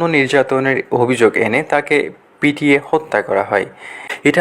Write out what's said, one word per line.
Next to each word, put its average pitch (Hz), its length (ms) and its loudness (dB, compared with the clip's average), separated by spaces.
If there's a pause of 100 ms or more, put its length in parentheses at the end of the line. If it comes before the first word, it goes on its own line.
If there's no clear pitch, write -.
(160)
নির্যাতনের 135 600 0 (240)
অভিযোগ 120 360 2
এনে 113 240 0 (120)
তাকে 147 240 0 (400)
পিটিয়ে 147 400 2 (120)
হত্যা 156 320 -2
করা 98 280 0
হয়। 98 180 0 (600)
এটা 147 140 2